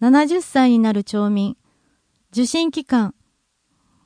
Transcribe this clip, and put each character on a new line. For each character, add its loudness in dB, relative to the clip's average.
七 4
十 -2
歳 0
に 4
な 2
る -2
町 -4
民。 -4
受 -2
診 -2
期 -8
間。 -2